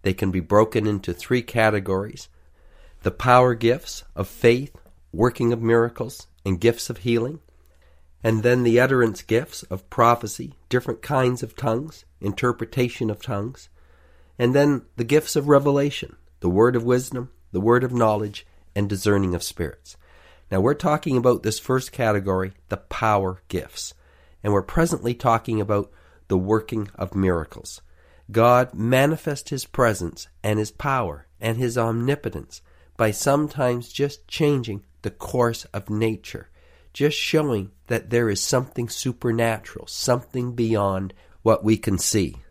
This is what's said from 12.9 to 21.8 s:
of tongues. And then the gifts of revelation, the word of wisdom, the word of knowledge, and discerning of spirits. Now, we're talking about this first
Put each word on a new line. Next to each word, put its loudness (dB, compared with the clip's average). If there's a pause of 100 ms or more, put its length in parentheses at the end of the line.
of -6
tongues. -8 (720)
And 2
then 4 (120)
the -4
gifts 0
of 0
revelation, 2 (240)
the 0
word 6
of -2
wisdom, 0 (220)
the -2
word 4
of -4
knowledge, 0 (260)
and -2
discerning 2
of -6
spirits. -10 (520)
Now, 0
we're 2
talking 0
about 4
this -2
first -2